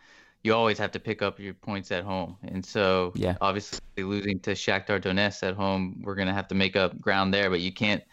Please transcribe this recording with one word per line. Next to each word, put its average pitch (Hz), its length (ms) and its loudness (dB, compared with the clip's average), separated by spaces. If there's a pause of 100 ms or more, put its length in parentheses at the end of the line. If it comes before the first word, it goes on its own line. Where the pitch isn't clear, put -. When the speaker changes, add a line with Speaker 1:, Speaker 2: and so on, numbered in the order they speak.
(420)
Speaker 1:
you 110 120 4
always 113 240 4
have 104 140 -2
to - 80 -6
pick 107 220 -4
up 98 180 -2
your 98 140 -10
points 98 360 -8
at 92 140 -2
home. 92 380 -4
And 92 220 -6
so 92 520 2
Speaker 2:
Yeah. 92 240 0
Speaker 1:
obviously 101 400 -2 (160)
losing 98 440 -2
to 104 120 -2
Shakhtar 98 480 0
Donetsk 98 420 0
at 95 120 0
home, 95 500 -2
we're 101 100 -6
gonna 95 200 0
have 98 140 -4
to 92 60 -4
make 95 220 2
up 92 240 2
ground 98 320 2
there, 101 180 4
but 90 100 2
you 92 120 -2
can't 104 300 0 (100)